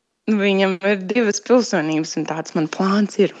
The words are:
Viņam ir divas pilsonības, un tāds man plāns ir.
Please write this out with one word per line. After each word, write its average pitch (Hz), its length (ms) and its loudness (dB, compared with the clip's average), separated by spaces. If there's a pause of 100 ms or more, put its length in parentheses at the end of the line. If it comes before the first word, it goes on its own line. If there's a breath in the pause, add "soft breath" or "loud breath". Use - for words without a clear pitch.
(280)
Viņam 196 520 2
ir 196 240 0
divas 208 400 0
pilsonības, 160 720 0
un 151 120 -4
tāds 160 280 -8
man 156 160 0
plāns 196 480 0
ir. 185 220 2